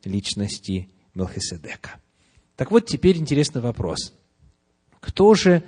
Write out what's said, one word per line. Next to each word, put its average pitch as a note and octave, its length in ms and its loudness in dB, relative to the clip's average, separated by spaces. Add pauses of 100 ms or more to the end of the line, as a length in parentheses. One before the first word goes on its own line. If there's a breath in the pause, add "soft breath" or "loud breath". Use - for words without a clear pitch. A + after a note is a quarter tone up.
личности G2 840 -6 (240)
Мелхиседека. - 840 -10 (560)
Так - 160 -4
вот, A#3 140 4
теперь F3+ 320 2
интересный D3 420 0
вопрос. A2 540 -6 (880)
Кто G#3 340 4
же F3 320 4